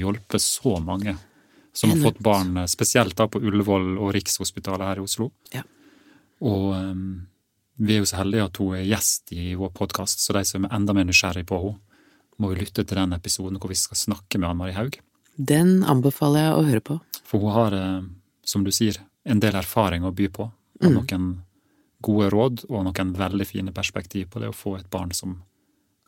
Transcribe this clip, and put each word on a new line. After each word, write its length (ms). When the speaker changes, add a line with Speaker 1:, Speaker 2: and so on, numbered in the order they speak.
Speaker 1:
hjulpet 340
så 420
mange 320
som 160
har 80
Speaker 2:
Enormt. 180
Speaker 1:
fått 80
barn, 320
eh, 80
spesielt 500
da 140
på 100
Ullevål 640
og 140
Rikshospitalet 720
her 100
i 80
Oslo. 220
Speaker 2:
Ja. 80
Speaker 1:
Og, 320
ehm, 540
vi 160
er 80
jo 80
så 80
heldige 300
at 100
hun 160
er 140
gjest 440
i 220
vår 240
podcast, 420
så 140
de 120
som 200
er 80
enda 200
mer 120
nysgjerrig 400
på 160
henne, 160
må 100
jo 140
lytte 220
til 120
den 160
episoden 460
hvor 100
vi 80
skal 200
snakke 420
med 100
Anne 80
Marie 160
Haug. 240
Speaker 2:
Den 480
anbefaler 640
jeg 100
å 80
høre 160
på. 180
Speaker 1:
For 160
hun 140
har, 240
eh, 240
som 200
du 80
sier, 260
en 140
del 140
erfaring 480
å 140
by 140
på, 200
og 0
Speaker 2:
Mm. 140
Speaker 1:
noen 460
gode 300
råd, 380
og 160
noen 280
veldig 320
fine 260
perspektiv 580
på 100
det 100
å 60
få 240
et 100
barn 220
som 320